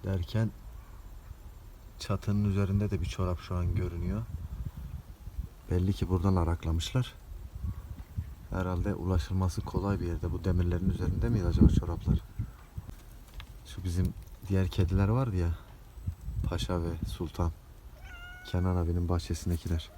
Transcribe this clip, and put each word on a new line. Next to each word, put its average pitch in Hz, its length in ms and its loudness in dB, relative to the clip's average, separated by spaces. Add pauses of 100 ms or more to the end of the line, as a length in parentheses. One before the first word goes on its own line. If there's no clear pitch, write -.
Derken 95 480 0 (1500)
çatının 101 500 2
üzerinde 98 420 2
de 90 100 0
bir 90 40 0
çorap 90 340 0
şu - 160 -6
an 87 200 2
görünüyor. 90 480 0 (1500)
Belli 92 220 4
ki 87 160 0
buradan 92 260 4
araklamışlar. 85 760 2 (1400)
Herhalde 92 440 0
ulaşılması 92 680 2
kolay 95 380 0
bir - 60 -2
yerde. 87 260 -2
Bu 90 120 -2
demirlerin 90 460 4
üzerinde - 400 2
miydi 113 160 2
acaba - 240 10
çoraplar? - 500 4 (1500)
Şu - 180 -12
bizim 90 300 2 (340)
diğer 95 200 4
kediler 95 400 4
vardı 117 280 2
ya. 87 140 2 (1000)
Paşa 90 340 0
ve 85 60 0 (180)
Sultan. 85 440 -2 (920)
Kenan 90 300 2
abinin 85 340 2
bahçesindekiler. 85 880 0